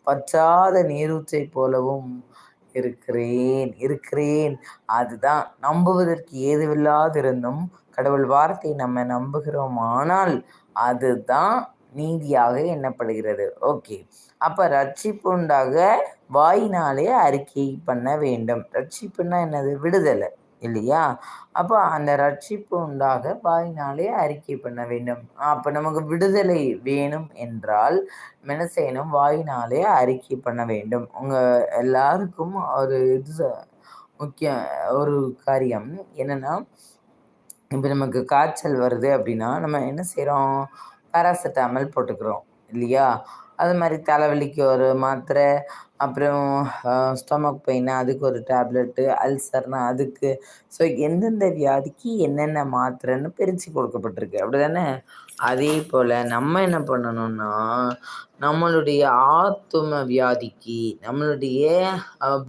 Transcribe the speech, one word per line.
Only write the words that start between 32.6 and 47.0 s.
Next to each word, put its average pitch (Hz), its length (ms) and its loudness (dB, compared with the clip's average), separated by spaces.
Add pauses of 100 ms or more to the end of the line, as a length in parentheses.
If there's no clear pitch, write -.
ஒரு 135 380 2
இது 135 240 -4
ச-, 135 260 -4 (540)
முக்கிய 139 500 -4 (240)
ஒரு 139 520 0
காரியம் 131 640 -2 (100)
என்னன்னா, 139 520 -4 (1040)
இப்ப 135 180 -2
நமக்கு 135 380 0
காய்ச்சல் 147 540 0
வருது 123 240 0
அப்படின்னா, 120 560 0
நம்ம 151 260 -2
என்ன 147 200 -6 (100)
செய்றோம்? 139 500 0 (480)
பாராசிட்டமால் 139 800 0
போட்டுக்கிறோம் 107 460 -4 (300)
இல்லையா? 120 560 2 (280)
அது 175 180 2
மாதிரி 165 280 0
தலைவலிக்கு 147 600 0
ஒரு 131 340 4
மாத்திரை, 139 680 2 (360)
அப்புறம், 139 680 0 (180)
அ, 123 40 -2
ஸ்டொமக் 131 640 0